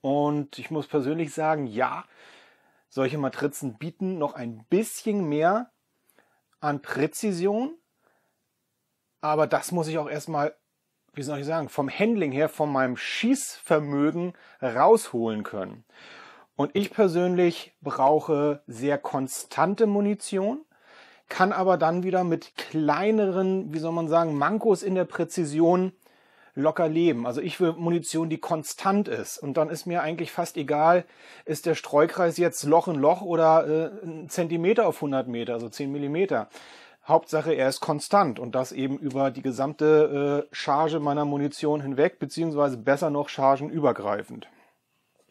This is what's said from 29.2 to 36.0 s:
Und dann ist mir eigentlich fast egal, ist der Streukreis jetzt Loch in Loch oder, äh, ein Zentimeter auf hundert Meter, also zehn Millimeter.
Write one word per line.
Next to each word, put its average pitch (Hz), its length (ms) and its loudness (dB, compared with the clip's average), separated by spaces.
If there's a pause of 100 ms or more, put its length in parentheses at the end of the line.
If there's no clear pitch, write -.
Und 143 200 -6
dann 156 120 2
ist 160 160 -8
mir 175 160 -2
eigentlich 160 300 -6
fast 170 240 -6
egal, 160 480 2 (400)
ist - 220 -6
der 160 100 2
Streukreis 165 600 2
jetzt 170 260 0
Loch 160 240 4
in 170 80 -2
Loch 151 260 2
oder, 165 460 4
äh, 156 380 -2
ein 160 240 -12
Zentimeter 180 580 2
auf 156 140 -2
hundert 135 260 -2
Meter, 117 260 -4
also 117 140 -6
zehn 139 240 -8
Millimeter. 143 560 -2 (580)